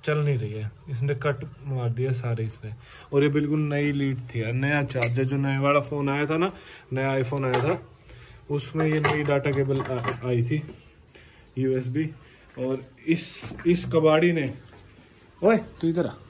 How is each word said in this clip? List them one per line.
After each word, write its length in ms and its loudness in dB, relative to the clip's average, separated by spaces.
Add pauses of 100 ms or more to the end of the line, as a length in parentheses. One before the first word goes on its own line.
चल 100 0
नहीं 200 0
रही 160 -4
है, 180 -6 (180)
इसने 260 -2
कट 300 -4 (180)
मार 260 -2
दिया 220 -2
सारे 340 -2
इसमें। 300 -10 (380)
और 100 6
ये 60 4
बिल्कुल 300 2
नई 320 0
लीड 280 -2
थी 240 -6
यार, 100 -2
नया 300 2
charger, 400 0
जो 140 0
नया 240 0
वाला 180 4
phone 300 -2
आया 160 0
था 120 0
ना, 160 0 (400)
नया 220 0
iPhone 280 -2
आया 200 2
था, 240 -2 (640)
उसमें 360 -2
ये 120 2
नई 240 0
data 280 0
cable 300 0
आ-, 460 -4
आई 160 2
थी, 200 -2 (920)
यूएसबी। 480 0 (540)
और 260 -4 (220)
इस, 340 -2 (260)
इस 180 4
कबाड़ी 460 6
ने, 220 0 (880)
ओए 140 8
तू 300 -4
इधर 200 2
आ 60 -6 (160)